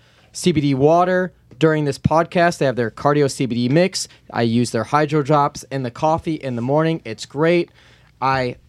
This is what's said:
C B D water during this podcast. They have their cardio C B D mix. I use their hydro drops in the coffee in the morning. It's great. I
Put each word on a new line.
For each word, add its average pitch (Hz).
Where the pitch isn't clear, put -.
C -
B 151
D 139
water 180
during 156
this 139
podcast. 170
They 147
have 123
their 113
cardio 147
C 135
B 113
D 120
mix. 185
I 117
use 117
their 110
hydro 151
drops 147
in 135
the 120
coffee 160
in 131
the 117
morning. 156
It's 110
great. 165
I 127